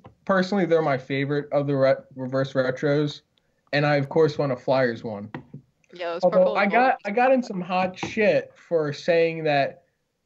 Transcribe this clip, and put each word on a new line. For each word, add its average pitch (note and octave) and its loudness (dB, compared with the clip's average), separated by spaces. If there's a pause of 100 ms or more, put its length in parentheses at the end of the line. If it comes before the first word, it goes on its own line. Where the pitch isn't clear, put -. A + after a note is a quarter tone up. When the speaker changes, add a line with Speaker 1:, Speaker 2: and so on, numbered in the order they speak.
(260)
Speaker 1:
personally, F#3 0
they're D#3+ 4
my C#3 0
favorite C#3 -4
of C#3+ 0
the C#3+ 0
re-, C3+ 4 (200)
reverse C3 -4
retros. C#3+ -2 (500)
And D3 2
I, D3 4
of C#3 -2
course, D#3 2
want C#3+ -2
a B2 -2
Flyers B2+ 0
one. G#2+ -10 (640)
Speaker 2:
Yeah, F3 -8
those F3+ -2
Speaker 1:
Although F3+ 2
Speaker 2:
purple F#3 4
Speaker 1:
I G3 2
Speaker 2:
and G3+ 0
Speaker 1:
got, B3 4
Speaker 2:
gold. - -2
Speaker 1:
I G3+ -4
got B3 2
in B3+ 2
some G3 -8
hot F#3 -4
shit F#3 0
for D#3 -4
saying E3 0
that C#3+ -2 (420)